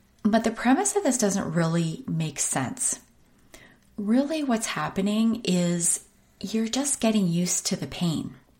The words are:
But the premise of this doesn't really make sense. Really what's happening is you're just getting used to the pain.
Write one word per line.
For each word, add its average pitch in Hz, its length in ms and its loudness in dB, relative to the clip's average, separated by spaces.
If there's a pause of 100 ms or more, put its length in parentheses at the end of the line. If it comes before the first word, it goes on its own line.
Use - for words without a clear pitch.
(240)
But 220 200 4
the 220 80 2
premise 277 440 2
of 403 80 0
this 262 140 2
doesn't 190 360 0
really 165 540 0
make 160 320 -4
sense. - 600 -2 (960)
Really 277 460 2
what's 226 240 0
happening 208 760 0
is 175 640 0 (340)
you're 220 280 -2
just 269 340 -2
getting 214 260 4
used 175 400 0
to 190 80 -2
the 151 120 -6
pain. - 480 -4 (240)